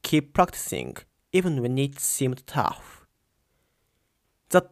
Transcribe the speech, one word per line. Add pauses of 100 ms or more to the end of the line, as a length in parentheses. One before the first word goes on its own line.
keep
practicing (340)
even
when
it
seemed
tough. (1500)
The